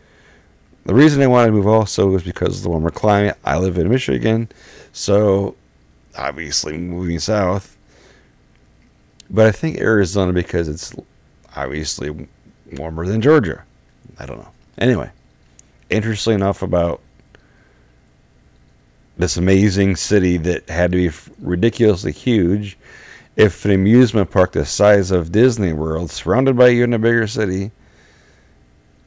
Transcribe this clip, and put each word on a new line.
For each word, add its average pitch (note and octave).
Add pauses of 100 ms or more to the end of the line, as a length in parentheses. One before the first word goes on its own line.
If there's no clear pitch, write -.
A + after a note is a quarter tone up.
(840)
The F#2+
reason C#3+
I C3+
wanted B2
to A2
move G2+
also G#2+
was F#2
because F#2
of G2
the F2
warmer E2
climate. G#2
I C#2+
live F2+
in E2+
Michigan, A#2 (440)
so G2+ (600)
obviously D2
moving F2
south. G2 (1500)
But G#2+
I G#2+
think -
Arizona F#2+
because E2+
it's D2+ (600)
obviously D2+ (440)
warmer D#2+
than A2
Georgia. A#2+ (560)
I -
don't A1
know. - (260)
Anyway, G#2 (760)
interestingly G#2+
enough G2
about F2 (2250)
this -
amazing F#2+
city F#2
that E2
had F2
to F2+
be F2+
f-, -
ridiculously G2
huge. G#2 (600)
If G#2+
an G#2
amusement G#2+
park F#2
the D#2
size G2+
of E2+
Disney A2
World, D#2+
surrounded B2+
by B2
you A#2+
in A#2+
a A#2
bigger A2+
city, G#2 (1400)